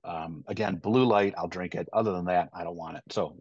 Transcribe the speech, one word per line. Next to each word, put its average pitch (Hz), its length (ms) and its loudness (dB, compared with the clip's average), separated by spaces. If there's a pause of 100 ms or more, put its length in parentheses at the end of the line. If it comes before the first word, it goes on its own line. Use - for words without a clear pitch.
Um, 82 460 -8
again, 101 340 0
Blue 123 220 6
Light, 101 340 6
I'll - 80 -4
drink 90 300 -6
it. 85 160 -4
Other 110 200 2
than 90 120 -2
that, 87 280 2
I 87 120 -10
don't 85 100 -8
want 82 220 -12
it. - 140 -16
So 76 300 -4